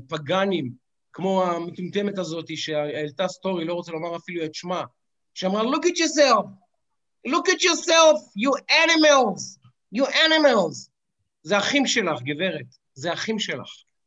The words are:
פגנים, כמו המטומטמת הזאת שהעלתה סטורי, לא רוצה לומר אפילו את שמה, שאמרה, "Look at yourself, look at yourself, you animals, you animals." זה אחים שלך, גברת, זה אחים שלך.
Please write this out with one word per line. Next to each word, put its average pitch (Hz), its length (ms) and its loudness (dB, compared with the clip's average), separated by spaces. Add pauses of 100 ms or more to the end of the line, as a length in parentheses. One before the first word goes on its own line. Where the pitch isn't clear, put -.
פגנים, 165 600 -2 (420)
כמו 185 320 0
המטומטמת 180 720 -4
הזאת 160 380 -8
שהעלתה 151 720 -4
סטורי, 185 360 -6
לא 170 100 -4
רוצה 170 180 -8
לומר 165 240 -8
אפילו 170 280 -8
את 156 100 -8
שמה, 180 280 -6 (520)
שאמרה, 190 280 -2
"Look 294 220 -2
at 349 140 2
yourself, 269 480 4 (800)
look 330 200 0
at 359 140 2
yourself, 330 560 4 (200)
you 247 340 -2 (120)
animals, 294 760 4 (380)
you 233 100 2
animals." 294 800 2 (540)
זה 190 160 0
אחים 269 280 0
שלך, 165 360 -2
גברת, 147 440 -4 (280)
זה 165 180 -6
אחים 220 260 -4
שלך. 147 320 -8 (360)